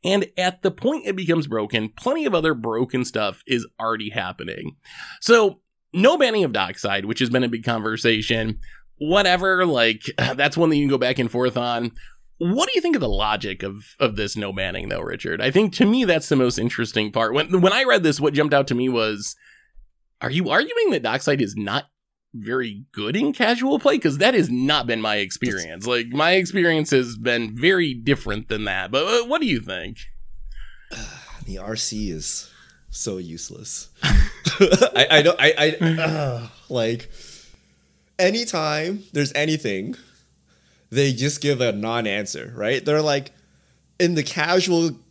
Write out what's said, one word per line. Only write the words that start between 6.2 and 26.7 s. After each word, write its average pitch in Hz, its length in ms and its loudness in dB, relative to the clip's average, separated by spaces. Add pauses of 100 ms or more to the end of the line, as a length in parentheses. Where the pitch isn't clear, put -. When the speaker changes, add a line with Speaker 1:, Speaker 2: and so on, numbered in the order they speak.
Speaker 1:
of 123 80 -2
Dockside, 98 520 -2
which 110 140 -4
has 127 100 2
been 127 140 2
a 120 60 0
big 117 160 -6
conversation. 110 920 0 (420)
Whatever, 185 640 2
like, 117 440 2
<sighs> - 80 -8 (180)
that's 143 220 2
one 165 120 4
that 156 60 4
you 147 80 2
can 139 60 2
go 135 80 2
back 127 220 0
and 117 120 0
forth 123 260 0
on. 120 340 -2 (460)
What 208 300 0
do 523 80 -6
you 359 60 2
think 330 140 0
of 214 60 0
the 123 80 -2
logic 101 540 -2
of, 98 200 -8 (160)
of 117 160 0
this 104 220 -4
no 101 160 -4
banning, 95 360 -6
though, 87 120 -4
Richard? 85 400 -6
I 131 100 0
think, 196 220 2
to - 120 4
me, 240 200 2
that's 165 240 0
the 151 60 4
most 127 240 2
interesting 113 520 -2
part. 113 220 0
When, 156 280 2
when 190 120 6
I 254 120 2
read 226 180 4
this, 147 160 2
what 143 140 2
jumped 147 200 2
out 139 140 4
to 127 80 0
me 127 120 0
was, 110 480 -2 (840)
are 127 80 -4
you 165 200 -2
arguing 403 420 0
that 160 120 0
Dockside 135 380 0
is 104 160 -2
not 107 280 -4 (500)
very 113 480 -6 (100)
good 107 220 -4
in 269 180 0
casual 247 460 0
play? - 200 2
'Cause 143 200 0
that 226 160 4
has 156 140 4
not 127 360 0
been 113 160 -2
my 107 140 0
experience. 98 720 -4
Like, 120 220 0
my 151 240 2
experience 175 580 2